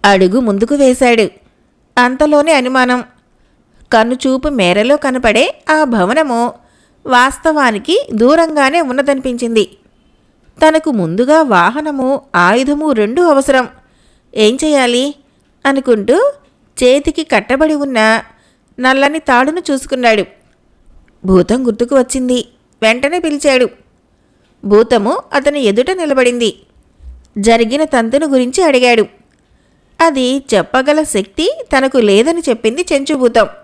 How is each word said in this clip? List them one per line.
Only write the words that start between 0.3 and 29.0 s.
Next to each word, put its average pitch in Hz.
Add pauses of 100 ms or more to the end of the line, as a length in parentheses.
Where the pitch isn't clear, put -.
ముందుకు 226
వేశాడు. 247 (720)
అంతలోనే 294
అనుమానం. 254 (880)
కనుచూపు 254
మేరలో 220
కనపడే 262 (160)
ఆ 311
భవనము 240 (540)
వాస్తవానికి 269
దూరంగానే 302
ఉన్నదనిపించింది. 254 (1000)
తనకు 311
ముందుగా 233
వాహనము, 269 (160)
ఆయుధము 269
రెండూ 226
అవసరం. 269 (680)
ఏం 220
చేయాలి 269 (520)
అనుకుంటూ 269 (520)
చేతికి 294
కట్టబడి 269
ఉన్న 226 (580)
నల్లని 277
తాడును 285
చూసుకున్నాడు. 247 (1000)
భూతం 190
గుర్తుకు 240
వచ్చింది. 247 (340)
వెంటనే 262
పిలిచాడు. 285 (960)
భూతము 220 (140)
అతని 285
ఎదుట 262
నిలబడింది. 262 (840)
జరిగిన 226
తంతును 269
గురించి 262
అడిగాడు. 247 (960)